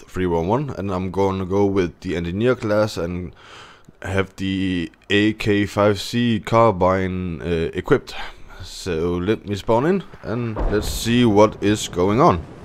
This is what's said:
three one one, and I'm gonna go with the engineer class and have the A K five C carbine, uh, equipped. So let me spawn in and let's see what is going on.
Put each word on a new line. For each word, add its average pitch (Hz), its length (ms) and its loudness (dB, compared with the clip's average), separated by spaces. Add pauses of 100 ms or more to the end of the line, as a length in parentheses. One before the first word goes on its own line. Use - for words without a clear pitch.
three 92 180 -2
one 85 200 0
one, 127 320 -2
and 98 140 -6
I'm 92 180 -4
gonna 95 340 0
go 98 220 2
with 95 360 -2
the 90 120 -4
engineer 90 400 0
class 107 420 0
and 87 380 -8 (680)
have 95 340 -4
the 92 560 -2 (180)
A 104 220 4
K 104 340 0
five 101 340 2
C 120 380 0
carbine, 92 1040 2
uh, 82 320 -2
equipped. - 400 0 (480)
So 87 520 -4
let 90 300 -2
me 101 120 -6
spawn 117 300 0
in 185 180 0 (180)
and 117 320 -6 (160)
let's 107 180 -2
see 120 360 2
what 107 360 6
is 104 280 0
going 101 320 2
on. 104 240 4 (200)